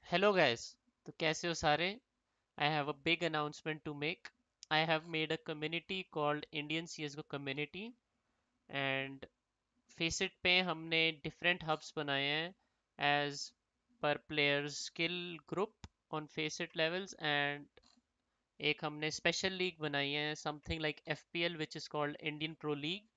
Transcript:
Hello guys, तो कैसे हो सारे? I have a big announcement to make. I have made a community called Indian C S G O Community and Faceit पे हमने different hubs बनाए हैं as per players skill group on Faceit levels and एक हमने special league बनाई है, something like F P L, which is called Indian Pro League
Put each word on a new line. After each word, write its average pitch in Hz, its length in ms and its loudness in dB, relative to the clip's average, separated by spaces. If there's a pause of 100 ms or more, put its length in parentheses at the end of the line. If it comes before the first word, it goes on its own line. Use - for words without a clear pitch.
Hello 185 280 4
guys, 135 260 4 (440)
तो 151 140 -14
कैसे 160 280 0
हो 170 60 0
सारे? 156 340 4 (720)
I 147 160 2
have 147 180 0
a - 20 0 (140)
big 165 220 2
announcement 151 580 -4
to 156 60 -6 (100)
make. 160 260 -6 (420)
I 156 80 6 (120)
have 160 240 2
made 156 200 0
a - 20 -4 (120)
community 160 480 -4 (200)
called 147 280 0 (160)
Indian 160 260 -4
C 156 200 -8
S 143 100 -8
G 151 60 -8
O - 100 -10
Community 143 500 -4 (840)
and 135 580 -2 (680)
Faceit 170 460 0
पे 180 160 6 (100)
हमने 160 320 2 (240)
different 170 440 0
hubs 156 280 -2
बनाए 139 260 0
हैं 156 320 0 (440)
as 143 440 2 (600)
per 147 120 4 (160)
players 143 560 2
skill 170 320 -2 (340)
group - 380 -4 (280)
on 151 180 -10
Faceit 160 460 -2
levels 180 360 0 (140)
and 143 520 -2 (720)
एक 151 260 0
हमने 151 260 -2
special 180 500 0
league 175 200 -2
बनाई 143 300 0
है, 147 220 0 (140)
something 156 400 -4
like - 180 -4 (140)
F - 40 -20 (100)
P 170 180 2
L, 160 120 -4
which - 120 -8
is 156 120 -10
called 147 280 -2 (160)
Indian 151 240 -6
Pro 147 320 -2
League 196 280 -4